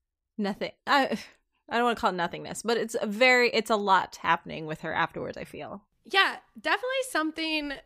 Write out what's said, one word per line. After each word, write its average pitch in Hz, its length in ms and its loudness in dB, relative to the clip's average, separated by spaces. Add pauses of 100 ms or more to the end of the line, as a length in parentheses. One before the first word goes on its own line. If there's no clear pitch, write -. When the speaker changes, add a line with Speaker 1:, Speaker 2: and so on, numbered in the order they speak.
(380)
Speaker 1:
nothing. 196 340 -4 (160)
I, 269 300 4 (520)
I 220 60 -4
don't 240 80 2
wanna 233 140 2
call 208 140 2
it 185 40 -4
nothingness, 170 480 -6
but 226 140 0
it's 226 220 -4
a - 60 -4
very, 240 440 6
it's 220 200 0
a 226 60 4
lot 196 460 2
happening 165 440 0
with 156 160 -10
her 165 120 -6
afterwards, - 440 -4
I - 60 -12
feel. - 380 -14 (240)
Speaker 2:
Yeah, 320 320 2 (220)
definitely 381 280 -2 (220)
something. 311 640 -2 (120)